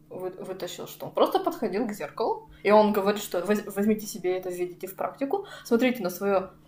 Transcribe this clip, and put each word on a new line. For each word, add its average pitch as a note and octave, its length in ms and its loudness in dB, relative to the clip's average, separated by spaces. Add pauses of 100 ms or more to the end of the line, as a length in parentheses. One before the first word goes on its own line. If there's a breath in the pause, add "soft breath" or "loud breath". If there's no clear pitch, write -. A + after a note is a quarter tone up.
вы-, F#3 300 -8
вытащил, F#3 480 -10
что - 180 -14
он E3+ 60 -10
просто D#4+ 280 4
подходил A3+ 480 -2
к G#3 60 -6
зеркалу, - 560 -4 (140 soft breath)
и G3 80 4
он G#3 200 8
говорит, G3+ 300 2
что - 240 -4
воз-, G#3 180 2 (120)
возьмите G#3 320 2
себе F3+ 300 -2
это, F#3 120 -6
введите F3+ 380 -6
в - 80 -16
практику, C#4 500 -2 (200 loud breath)
смотрите A#3+ 380 2
на F3 60 -2
своё, F#3+ 400 0 (180)